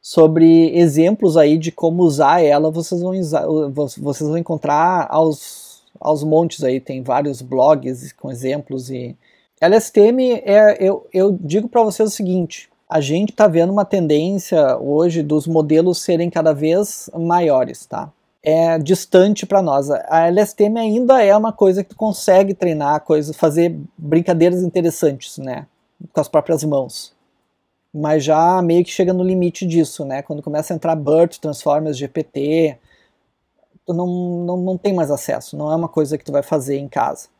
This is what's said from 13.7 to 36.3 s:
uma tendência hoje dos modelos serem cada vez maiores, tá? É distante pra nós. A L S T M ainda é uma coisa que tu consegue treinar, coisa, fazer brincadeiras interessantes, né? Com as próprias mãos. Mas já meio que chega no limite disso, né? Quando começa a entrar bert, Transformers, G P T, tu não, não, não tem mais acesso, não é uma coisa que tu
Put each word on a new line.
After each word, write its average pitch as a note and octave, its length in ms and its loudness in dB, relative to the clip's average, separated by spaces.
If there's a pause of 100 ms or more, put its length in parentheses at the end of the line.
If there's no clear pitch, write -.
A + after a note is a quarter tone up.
uma G3+ 120 0
tendência D#3+ 920 0
hoje D#3 460 0
dos D3 240 -2
modelos D#3+ 560 2
serem F3 260 -2
cada D#3+ 240 0
vez D#3+ 640 -2
maiores, E3+ 680 0
tá? - 260 -12 (300)
É E3 380 2
distante F#3+ 680 2
pra G3 160 2
nós. C#3 260 -2
A D#3+ 380 0
L F3+ 140 2
S G3 120 0
T G#3 120 0
M A3 160 -2
ainda A#3 420 2
é G3+ 140 6
uma G#3+ 160 0
coisa F#3+ 320 2
que - 60 -16
tu - 60 -20
consegue G3 580 2
treinar, D3+ 480 -2
coisa, D3+ 300 -2
fazer E3 460 0 (180)
brincadeiras E3+ 680 0
interessantes, E3 760 -4
né? C#3+ 300 -12 (440)
Com D#3+ 80 -2
as C#3+ 60 -4
próprias D3+ 380 0
mãos. C#3 500 -6 (800)
Mas D3+ 300 0
já E3 380 2
meio E3+ 200 2
que - 80 -4
chega F#3 220 0
no F3+ 100 -2
limite F#3 440 -2
disso, E3 360 -2
né? C#3 200 -8
Quando D3 200 -10
começa D3+ 300 -6
a E3+ 40 -6
entrar E3 200 -2
bert, D#3 420 0
Transformers, D3+ 600 -4
G C#3 100 -8
P D#3+ 160 -8
T, D3+ 540 -2 (1080)
tu F3+ 60 -8
não, F3 140 -4
não, F3 500 -6
não F3+ 220 -6
tem G3 160 -4
mais D#3 160 -2
acesso, - 480 -6
não D3+ 120 -6
é D#3+ 60 -2
uma E3 120 -4
coisa D3+ 280 -4
que - 80 -12
tu D3 80 -12